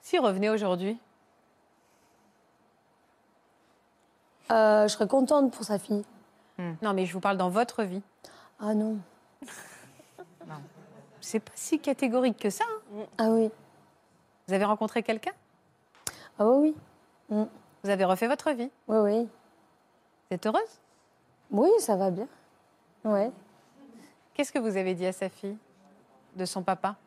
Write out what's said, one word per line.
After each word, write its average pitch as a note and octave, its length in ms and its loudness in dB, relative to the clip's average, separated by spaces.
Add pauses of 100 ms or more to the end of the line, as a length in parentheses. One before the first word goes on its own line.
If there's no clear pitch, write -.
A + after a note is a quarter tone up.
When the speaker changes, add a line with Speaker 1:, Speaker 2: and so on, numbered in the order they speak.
Speaker 1:
S'il - 180 0
revenait G#3 300 2
aujourd'hui ? G3+ 500 -2 (3500)
Speaker 2:
Euh, G#3+ 320 6
je G#3 100 2
serais G#3+ 140 0
contente C4+ 460 4
pour - 100 -10
sa G3+ 160 -2
fille. G#3 240 -2 (540)
Speaker 3:
Hmm. F3 240 -6
Speaker 1:
Non, G#3+ 120 0
mais F#3+ 120 0
je E3+ 80 -8
vous F#3+ 80 -6
parle G3 160 0
dans F3+ 120 0
votre A3+ 340 0
vie. F#3+ 180 -6 (580)
Speaker 2:
Ah G#3+ 140 -2
non. G#3+ 240 0 (1500)
Speaker 3:
Non. D#3 80 -14 (680)
Speaker 1:
C'est - 180 -2
pas - 160 -20
si - 240 -2
catégorique B3+ 580 0
que G#3 120 -2
ça, C#4+ 160 -2 (320)
hein. G#3+ 60 -10 (140)
Speaker 2:
Ah A3+ 120 2
oui. A3+ 200 4 (1000)
Speaker 1:
Vous F3+ 60 -2
avez G3 120 2
rencontré G#3+ 380 -2
quelqu'un ? A3 280 -4 (1040)
Speaker 2:
Ah G#3 100 2
oui, D4 260 4 (560)
oui. G#3+ 80 -2
Hmm. G#3+ 80 0 (380)
Speaker 1:
Vous G3 60 -4
avez G3 140 2
refait F#3 240 2
votre C#4+ 240 0
vie ? B3 180 -4 (180)
Speaker 2:
Oui, A3 100 2
oui. G#3+ 260 4
Speaker 1:
Vous - 1120 -16
êtes E3+ 100 -6
heureuse ? F4 340 -2 (720)
Speaker 2:
Oui, A#3 180 4 (100)
ça A3 160 0
va F#3+ 160 0
bien. G3 160 -6 (760)
Ouais. G#3+ 260 0 (1000)
Speaker 1:
Qu'est-ce - 180 -4
que D4 80 -2
vous A3+ 180 -2
avez F#3 180 -2
dit F3+ 100 -4
à F#3 80 0
sa F#3+ 160 -6
fille G3+ 280 -12 (800)
de F#3 100 -6
son F3+ 180 -6
papa ? F#3+ 320 -2 (120)